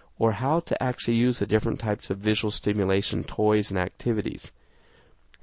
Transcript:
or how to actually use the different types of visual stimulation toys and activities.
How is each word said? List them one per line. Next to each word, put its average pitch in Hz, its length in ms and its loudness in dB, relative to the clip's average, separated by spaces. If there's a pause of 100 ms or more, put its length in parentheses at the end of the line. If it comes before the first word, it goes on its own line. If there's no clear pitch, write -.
(180)
or 113 140 2
how 131 260 0
to - 240 -4
actually 120 340 0
use 120 220 2
the 101 80 0
different 110 320 2
types 107 320 -4
of 98 80 -2
visual 107 320 0
stimulation 101 720 0
toys 107 480 2
and 98 80 -2
activities. 104 720 -4 (920)